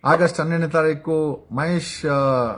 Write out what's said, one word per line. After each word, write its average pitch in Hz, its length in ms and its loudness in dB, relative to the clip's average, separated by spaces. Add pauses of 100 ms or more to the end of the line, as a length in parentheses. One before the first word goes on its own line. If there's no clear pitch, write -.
ಆಗಸ್ಟ್ 165 320 2
ಹನ್ನೆರಡನೇ 165 280 0
ತಾರೀಕು 156 840 -2
ಮಹೇಶ್, 160 540 -4
ಆ, 143 120 2 (400)